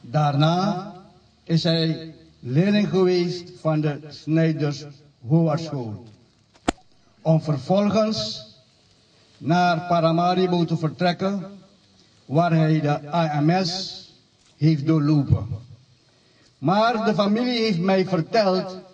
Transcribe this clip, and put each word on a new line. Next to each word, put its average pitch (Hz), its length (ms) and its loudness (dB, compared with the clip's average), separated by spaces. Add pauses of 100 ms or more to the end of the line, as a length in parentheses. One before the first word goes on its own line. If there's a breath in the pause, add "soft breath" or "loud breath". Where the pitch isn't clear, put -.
Daarna 151 920 0 (500)
is 165 200 0
hij 165 520 -2 (240)
leerling 185 500 2
geweest 180 680 0
van 156 220 0
de 147 180 -2 (100)
Snijders 147 760 -2 (420)
Hogeschool, 151 760 -2 (1160)
om 160 200 2
vervolgens 202 1040 -2 (880)
naar 175 500 0
Paramaribo 175 800 0
te 165 120 -4
vertrekken, 175 680 -4 (800)
waar 165 280 2
hij 156 280 2
de 147 320 -4
A 156 280 0
M 180 240 2
S 185 380 -10 (540)
heeft 147 280 2
doorlopen. 151 640 2 (1080 soft breath)
Maar 214 480 0
de 208 80 2
familie 226 460 0
heeft 220 200 0
mij 190 260 2
verteld 185 720 0 (160)